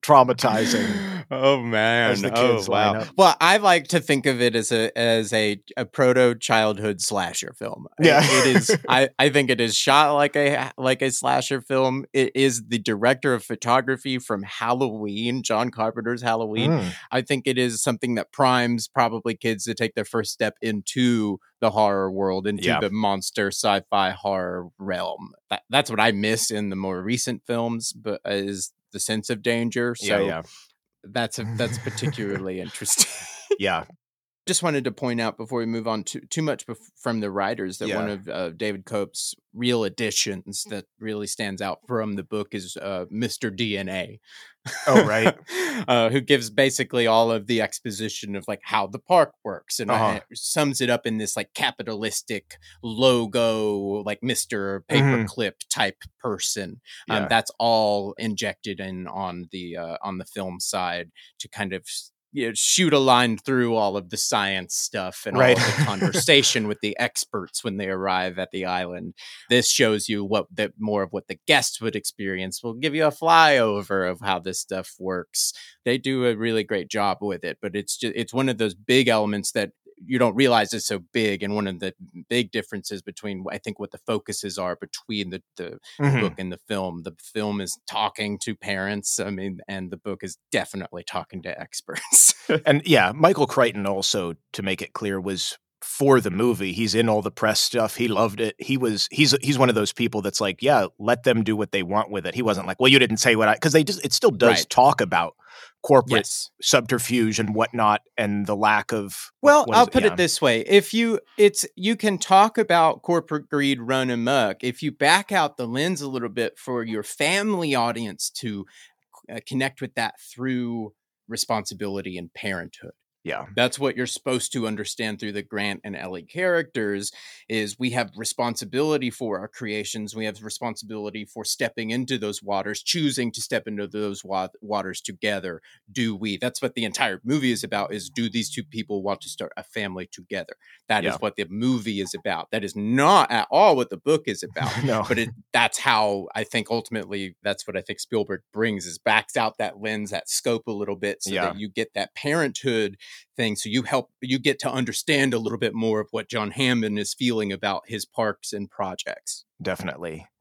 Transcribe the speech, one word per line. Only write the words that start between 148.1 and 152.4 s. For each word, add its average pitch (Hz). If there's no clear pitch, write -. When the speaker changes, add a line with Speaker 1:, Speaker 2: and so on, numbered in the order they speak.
Speaker 2:
brings, 104
is 85
backs 110
out 113
that 101
lens, 104
that 95
scope -
a 120
little 101
bit 101
so 98
Speaker 1:
Yeah. 92
Speaker 2:
that 87
you 104
get 113
that 98
parenthood 131